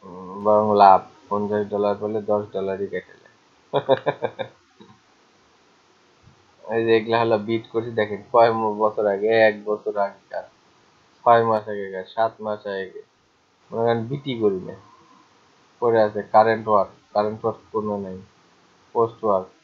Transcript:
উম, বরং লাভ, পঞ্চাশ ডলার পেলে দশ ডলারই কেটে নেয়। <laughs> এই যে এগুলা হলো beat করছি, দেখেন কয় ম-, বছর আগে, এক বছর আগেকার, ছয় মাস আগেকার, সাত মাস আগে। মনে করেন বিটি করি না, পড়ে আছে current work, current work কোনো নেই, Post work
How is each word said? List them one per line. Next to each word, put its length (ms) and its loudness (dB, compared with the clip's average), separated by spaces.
উম, 280 -18
বরং 240 4
লাভ, 200 10
পঞ্চাশ 340 -2
ডলার 280 0
পেলে 180 -4
দশ 120 0
ডলারই 380 -6
কেটে 280 -10
নেয়। 140 -20
<laughs> 840 -2
এই 220 -4
যে 120 2
এগুলা 260 0
হলো 140 2
beat 240 -4
করছি, 280 -6
দেখেন 220 -4
কয় 260 6
ম-, 260 -4
বছর 300 0
আগে, 180 -2
এক 60 -4
বছর 240 -4
আগেকার, 400 -12
ছয় 320 4
মাস 240 -2
আগেকার, 400 -10
সাত 200 -2
মাস 220 -8
আগে। 340 -10
মনে 140 -6
করেন 140 0
বিটি 300 -8
করি 280 0
না, 80 -14
পড়ে 240 2
আছে 160 -4
current 340 4
work, 240 0
current 300 -2
work 160 -4
কোনো 220 -6
নেই, 140 -12
Post 280 -2
work 240 0